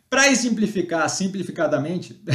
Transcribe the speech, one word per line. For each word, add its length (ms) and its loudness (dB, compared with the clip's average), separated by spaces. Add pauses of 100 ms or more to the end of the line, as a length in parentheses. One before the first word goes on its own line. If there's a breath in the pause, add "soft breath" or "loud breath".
(100)
Pra 200 6
exemplificar 800 0
simplificadamente, 1040 -2 (200)